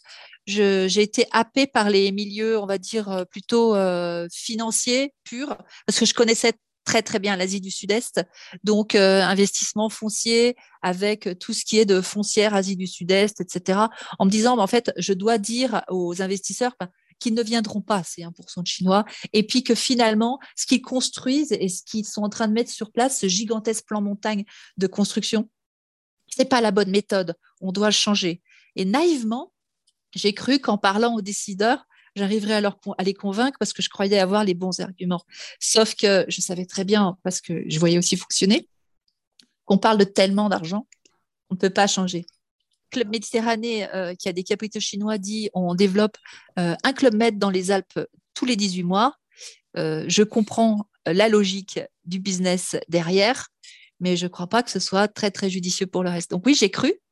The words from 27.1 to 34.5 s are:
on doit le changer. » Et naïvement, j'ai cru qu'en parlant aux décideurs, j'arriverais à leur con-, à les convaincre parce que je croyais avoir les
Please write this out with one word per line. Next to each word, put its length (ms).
on 100
doit 180
le 40
changer. » 480
Et 100
naïvement, 680
j'ai 200
cru 260
qu'en 200
parlant 360
aux 60
décideurs, 640
j'arriverais 380
à 40
leur 180
con-, 200
à 60
les 100
convaincre 440
parce 140
que 100
je 60
croyais 320
avoir 240
les 100